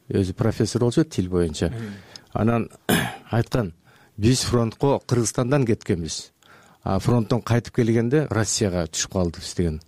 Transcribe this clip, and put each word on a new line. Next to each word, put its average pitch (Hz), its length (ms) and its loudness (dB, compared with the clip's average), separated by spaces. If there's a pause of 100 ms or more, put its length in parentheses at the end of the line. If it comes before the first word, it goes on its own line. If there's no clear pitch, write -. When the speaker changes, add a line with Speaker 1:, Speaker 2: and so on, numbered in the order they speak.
Speaker 1:
өзү 95 240 0
профессор 110 480 0
болчу, 120 220 4
тил 98 260 -2
боюнча. 87 400 0
Speaker 2:
Мгм. 113 240 -8 (380)
Speaker 1:
Анан 113 380 0 (180)
<clears throat> - 440 -2
айткан, 113 420 0 (440)
биз 120 260 2
фронтко 117 640 0
Кыргызстандан 123 580 0
кеткенбиз. 92 680 -4 (520)
А 95 160 0
фронттон 117 420 2
кайтып - 380 -2
келгенде 120 500 2
Россияга 98 560 0
түшүп - 300 -6
калдыбыз 87 420 -2
деген. 80 300 -2